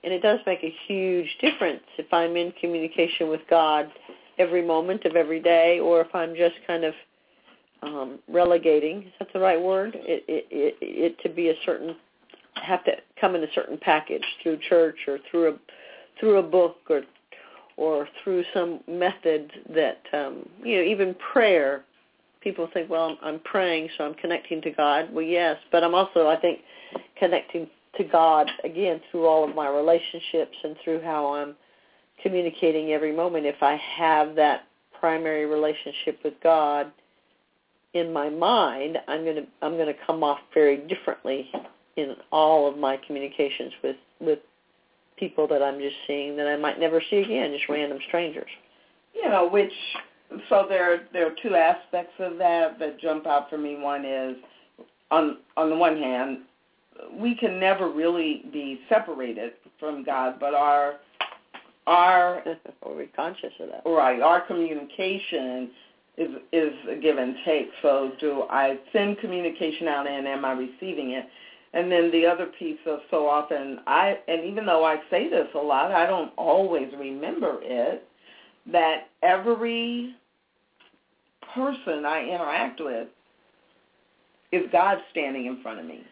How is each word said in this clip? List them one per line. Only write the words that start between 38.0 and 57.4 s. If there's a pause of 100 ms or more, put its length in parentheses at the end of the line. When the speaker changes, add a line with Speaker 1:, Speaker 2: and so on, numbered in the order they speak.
Speaker 1:
my
mind, (100)
I'm
gonna, (200)
I'm
gonna (140)
come
off (160)
very (100)
differently (460)
in (140)
all
of
my
communications (100)
with, (240)
with (800)
people
that
I'm
just (100)
seeing
that
I
might
never
see
again,
just
random (100)
strangers. (640)
Speaker 2:
You
know,
which, (760)
so
there, (100)
there
are
two
aspects
of
that
that
jump
out
for
me.
One
is, (760)
on, (220)
on
the
one
hand, (760)
we
can